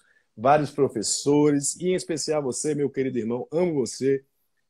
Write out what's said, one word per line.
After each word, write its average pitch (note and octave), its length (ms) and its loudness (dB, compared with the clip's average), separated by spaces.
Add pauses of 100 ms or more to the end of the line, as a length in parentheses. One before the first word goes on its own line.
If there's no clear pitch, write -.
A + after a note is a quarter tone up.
(380)
vários C#3+ 340 4
professores, C#3+ 1040 0
e F3+ 120 -4
em F#3 60 0
especial D#3 480 -4
você, C#3+ 320 -4
meu C#3+ 140 0
querido C3 300 -2
irmão, A#2 320 -4
amo E3 240 0
você, C3+ 500 0 (460)